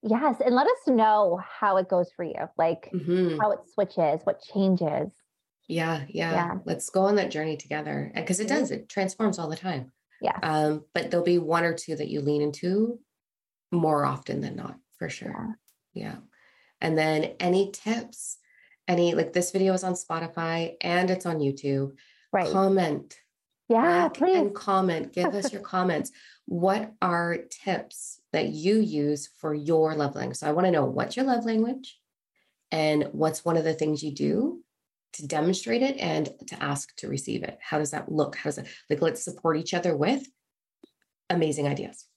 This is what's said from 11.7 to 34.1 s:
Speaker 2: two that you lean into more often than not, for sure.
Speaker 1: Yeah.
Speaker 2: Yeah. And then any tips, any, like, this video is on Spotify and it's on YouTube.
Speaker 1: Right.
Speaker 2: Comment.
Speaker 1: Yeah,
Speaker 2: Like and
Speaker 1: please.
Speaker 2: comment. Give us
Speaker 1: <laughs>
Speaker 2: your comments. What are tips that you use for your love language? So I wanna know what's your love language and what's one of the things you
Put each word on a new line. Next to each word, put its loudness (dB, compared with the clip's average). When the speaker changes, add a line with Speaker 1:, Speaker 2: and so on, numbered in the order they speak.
Speaker 2:
two -6
that -6
you -2
lean 0
into 0
more 2
often -4
than -6
not, -12
for -8
sure. -10
Speaker 1:
Yeah. -10
Speaker 2:
Yeah. -10
And 0
then 0
any 2
tips, -8
any, 4
like, 0
this 0
video 2
is 0
on -2
Spotify -4
and 2
it's -2
on -2
YouTube. -2
Speaker 1:
Right. 2
Speaker 2:
Comment. 2
Speaker 1:
Yeah, 4
Speaker 2:
Like -2
and 4
Speaker 1:
please. -10
Speaker 2:
comment. 0
Give 0
us -4
Speaker 1:
<laughs> -12
Speaker 2:
your -8
comments. -2
What 0
are 0
tips -8
that 0
you 2
use 0
for -6
your 2
love 0
language? -6
So -4
I 0
wanna 4
know 4
what's -4
your 0
love 0
language -2
and 2
what's 0
one 2
of 2
the 2
things -2
you -6